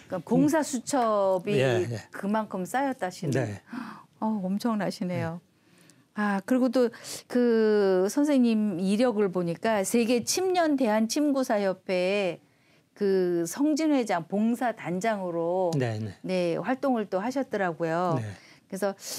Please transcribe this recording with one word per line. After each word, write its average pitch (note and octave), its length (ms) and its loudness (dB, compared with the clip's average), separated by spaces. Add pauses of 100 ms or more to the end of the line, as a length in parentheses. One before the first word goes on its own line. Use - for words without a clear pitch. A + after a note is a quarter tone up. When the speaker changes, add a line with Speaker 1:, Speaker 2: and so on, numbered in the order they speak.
Speaker 1:
그러니까 F#3 220 -8
봉사 C#4+ 320 4
수첩이 G#3 920 0
Speaker 2:
예, B2 360 2
예. A2+ 100 -6 (120)
Speaker 1:
그만큼 G#3 540 -4
쌓였다시는. G3 680 -4
Speaker 2:
네. A2+ 300 -4 (580)
Speaker 1:
어, G#3+ 60 -6 (180)
엄청나시네요. F#3 880 -4 (100)
Speaker 2:
네. - 60 -20 (680)
Speaker 1:
아, G3+ 300 0
그리고 B3+ 240 2
또 B3 200 2 (380)
그 G#3+ 840 4
선생님 A#3 720 2
이력을 G#3 500 2
보니까 F#3 540 -2
세계 A#3 400 2
침년 F4+ 500 2
대한침구사협회에 G#3 1700 0 (520)
그 F3+ 520 2
성진회장, C4 840 0
봉사단장으로 F#3+ 1500 -2
Speaker 2:
네, A#2 220 -2
네. G#2+ 240 -8
Speaker 1:
네, F3 340 0
활동을 B3 480 -2
또 F#3+ 140 -2
하셨더라고요. F3+ 1000 -2
Speaker 2:
네. A2 60 -6 (420)
Speaker 1:
그래서 G3 280 -4 (240)